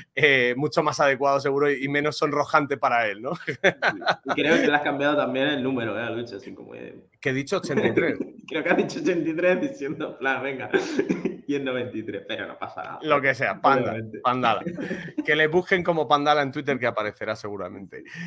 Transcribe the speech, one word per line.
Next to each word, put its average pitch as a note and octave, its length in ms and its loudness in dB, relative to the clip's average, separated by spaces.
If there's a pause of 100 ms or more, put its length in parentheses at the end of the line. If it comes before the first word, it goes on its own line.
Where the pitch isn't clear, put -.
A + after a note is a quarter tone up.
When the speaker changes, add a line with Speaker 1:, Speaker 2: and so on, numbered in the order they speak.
(140)
Speaker 1:
eh, C3 440 4
mucho D3 260 0
más D3+ 160 -2
adecuado C#3 400 4
seguro C#3+ 320 2
y, C3+ 140 -2
y - 20 -2
menos D3 300 0
sonrojante D3 580 2
para A#2+ 320 2
él, G2+ 140 -4
¿no? C3 100 -6
<laughs> F3 140 -8
Speaker 2:
Sí, C#3+ 100 -6 (720)
y D3 160 0
creo D3+ 180 4
que - 80 4
le D3 80 4
has D3 60 4
cambiado C#3+ 340 0
también C3 320 0
el C#3 160 -2
número, A#2 340 -2
¿eh, A#2 160 -6
Lucho? A#2 220 -8
Así G2 180 -12
como, A#1 220 -16
eh. - 320 -16 (140)
Speaker 1:
¿Qué C#3 80 -2
he C3 40 0
dicho? C#3 240 -2
Ochenta - 300 0
y A2+ 60 2
tres. C#3 260 2 (140)
Speaker 2:
<laughs> - 140 -20
Creo D3 160 -4
que E3+ 60 -2
has F#3 80 4
dicho E3+ 220 -2
ochenta D#3+ 300 0
y D#3+ 60 -4
tres F3 260 2
diciendo, C#3 480 -6
en - 80 -14
plan, C3 260 -2
venga, C3+ 280 -6
<laughs> - 760 -2
y C#3+ 80 0
es C#3 60 -2
noventa B2+ 360 -4
y A2 60 -6
tres, G2 240 -8
pero G#2 200 -6
no - 100 -12
pasa - 260 -10
nada. - 200 -10
Speaker 1:
Lo D3 180 4
que C3+ 140 2
sea, G2+ 260 -2
Panda, C3 300 4
Speaker 2:
Obviamente. A2+ 280 -8
Speaker 1:
Pandala. B2 460 2
Speaker 2:
<laughs> - 600 -8
Speaker 1:
Que D3+ 100 2
le D#3 120 4
busquen F3+ 360 2
como D#3+ 240 0
Pandala D3 360 4
en C3+ 80 -2
Twitter, C#3 280 -2
que A#2+ 60 -2
aparecerá G#2+ 500 -2
seguramente. G2+ 680 -10 (240)